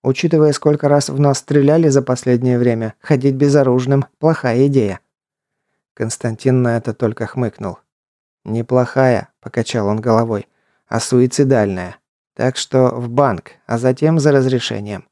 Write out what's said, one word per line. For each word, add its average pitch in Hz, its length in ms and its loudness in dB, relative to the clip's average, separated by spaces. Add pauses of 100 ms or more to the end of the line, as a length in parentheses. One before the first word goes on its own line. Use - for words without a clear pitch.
«Учитывая, 151 500 2
сколько 147 360 0
раз 143 200 2
в 135 120 -6
нас 143 180 2
стреляли 147 500 2
за 135 140 2
последнее 123 560 0
время, 113 420 -2
ходить 135 360 0
безоружным — 135 720 2 (120)
плохая 139 480 0
идея». 113 340 0 (960)
Константин 120 680 -2
на 117 140 0
это 110 180 -6
только 110 320 -4
хмыкнул. 104 520 -8 (680)
«Неплохая», 120 840 0 (120)
покачал 113 460 -4
он 107 140 -2
головой, — 113 480 -2 (400)
«а 113 120 -4
суицидальная. 123 960 0 (380)
Так 127 220 -4
что 127 320 0
в 120 200 -6
банк, 120 440 -2 (140)
а 117 120 -4
затем 131 400 0
за 147 140 2
разрешением». 117 800 -2